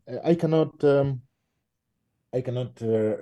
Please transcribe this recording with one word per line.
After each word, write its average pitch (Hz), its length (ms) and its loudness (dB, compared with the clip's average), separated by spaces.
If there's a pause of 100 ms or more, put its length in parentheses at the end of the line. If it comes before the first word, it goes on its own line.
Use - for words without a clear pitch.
(260)
I 170 100 4
cannot, 160 500 0
um, 139 380 2 (1120)
I 127 60 -2
cannot, 123 420 -6
uh, 110 400 0